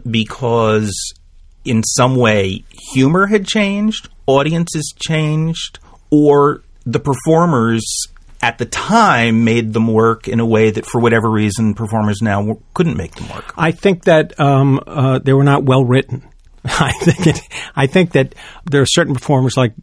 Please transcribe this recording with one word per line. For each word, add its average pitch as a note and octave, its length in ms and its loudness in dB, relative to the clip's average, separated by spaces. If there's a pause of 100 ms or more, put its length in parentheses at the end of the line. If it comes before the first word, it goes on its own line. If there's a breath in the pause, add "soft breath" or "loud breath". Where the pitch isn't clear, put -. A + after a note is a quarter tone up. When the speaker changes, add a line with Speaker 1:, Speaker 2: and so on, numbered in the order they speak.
Speaker 1:
because A2 1080 -2 (500)
in A2+ 180 0
some B2+ 320 0
way G#2+ 500 0 (280)
humor E3 340 2
had G3+ 200 -2
changed, G#3 640 -4 (180)
audiences D#3 720 -2
changed, D#3 840 -4 (300 soft breath)
or D3 520 4 (240)
the A#2 140 -4
performers C3 840 0 (560)
at A#2+ 180 -2
the A#2+ 60 -4
time A#2+ 800 2
made A2+ 280 0
them A2+ 140 0
work A2+ 400 0
in A#2 140 -2
a A#2 60 0
way A2 240 4
that, G#2+ 140 -6
for - 160 -4
whatever A2+ 300 2
reason, G#2+ 440 0
performers G#2 480 -4
now G2+ 180 -2
w-, G#2 200 -6 (140)
couldn't E3 220 -2
make - 180 -10
them - 140 -14
work? - 280 -16
Speaker 2:
I E3+ 140 0
think F#3 340 -2
that, D#3+ 360 2
um, C#3 440 2
uh, C3 360 -2
they C3+ 120 0
were C#3 120 4
not C#3+ 200 2
well C3 200 2
written. B2+ 440 -2 (140)
<laughs> - 220 -20
I - 280 0
think E3+ 360 0
it, - 120 0 (360 loud breath)
I C3+ 100 0
think F3 260 0
that C3+ 220 0 (300 loud breath)
there C#3+ 180 0
are B2 40 2
certain D3 280 0
performers C3 420 0
like, B2 260 0